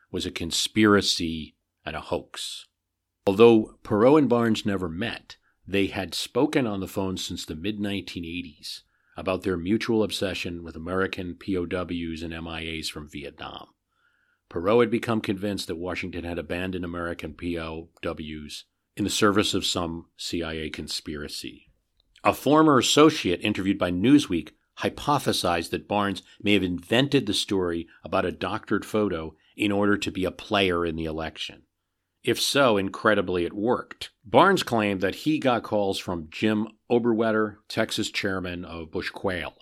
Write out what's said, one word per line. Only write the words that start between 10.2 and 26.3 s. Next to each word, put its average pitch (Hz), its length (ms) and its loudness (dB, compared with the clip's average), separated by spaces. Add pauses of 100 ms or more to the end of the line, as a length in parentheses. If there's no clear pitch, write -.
with 82 120 -14
American 90 600 -4
P - 200 -6
O 87 120 -2
Ws 85 560 -6
and 82 100 -8
M 82 140 -10
I 82 180 -10
As 80 240 -8
from 76 180 -12
Vietnam. 69 600 -14 (800)
Perot 101 340 4
had 110 100 4
become 113 300 0
convinced 98 460 -4
that 90 80 -6
Washington 90 480 -6
had 85 140 -6
abandoned 90 480 -6
American 85 480 -8
P 85 260 -6
O 80 300 -10 (140)
Ws 76 600 -10 (300)
in 104 80 -2
the 95 60 0
service 101 460 2
of 87 100 -2
some 85 400 -4 (120)
C - 260 -6
I 80 100 -6
A 78 160 -6
conspiracy. - 1000 -10 (520)
A 101 80 6
former 151 460 6
associate 143 640 6
interviewed 101 380 0
by 90 120 2
Newsweek 95 600 4 (280)
hypothesized 95 920 0
that - 160 -6
Barnes 101 340 -2 (220)